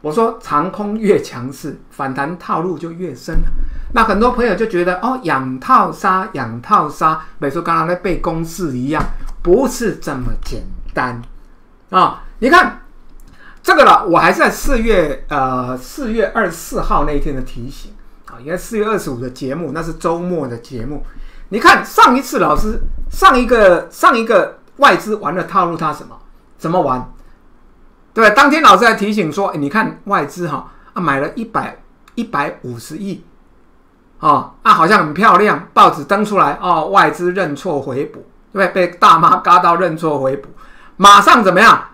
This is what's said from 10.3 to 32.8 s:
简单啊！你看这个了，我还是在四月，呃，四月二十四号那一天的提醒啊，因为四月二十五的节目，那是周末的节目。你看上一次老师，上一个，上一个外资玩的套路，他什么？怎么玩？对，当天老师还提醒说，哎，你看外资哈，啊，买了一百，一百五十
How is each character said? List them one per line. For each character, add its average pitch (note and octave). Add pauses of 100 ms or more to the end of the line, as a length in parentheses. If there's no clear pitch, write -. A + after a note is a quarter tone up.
简 G#2+ (320)
单 B2 (720)
啊！ F#3 (140)
你 A#3
看 E4+ (800)
这 F#4
个 D4
了， -
我 E3
还 E3
是 G#3
在 C4
四 A#3+
月， F#3
呃， B2+
四 A3
月 A3
二 A3
十 F3
四 F3
号 D#3+
那 D3+
一 C#3+
天 C#3
的 B2+
提 B2
醒 - (320)
啊， -
因 C#3
为 F3+
四 A3
月 G#3
二 G#3+
十 D#3+
五 A#2+
的 B2+
节 C3
目， E3
那 E3
是 E3+
周 E3+
末 F3
的 A#2+
节 A2+
目。 C#3 (460)
你 G3
看 F#4+
上 -
一 C#4
次 C4+
老 F#3+
师， G#3+ (300)
上 D4+
一 A#3+
个， G3+
上 D#4
一 A3+
个 G3+ (180)
外 C4
资 G#3+
玩 F#3
的 F3+
套 F#3
路， E3+
他 D#3+
什 -
么？ - (400)
怎 D#3+
么 F3+
玩？ B2+ (1000)
对， G#3+
当 C#4
天 D#4+
老 G#3+
师 A#3+
还 A3
提 G3+
醒 F#3
说， G3
哎， F3
你 C#3+
看 D3+
外 F#3
资 E3+
哈， C#3+ (220)
啊， G#3
买 C#3
了 D3
一 A3+
百， - (320)
一 A#3
百 C#3+
五 A#2+
十 D3+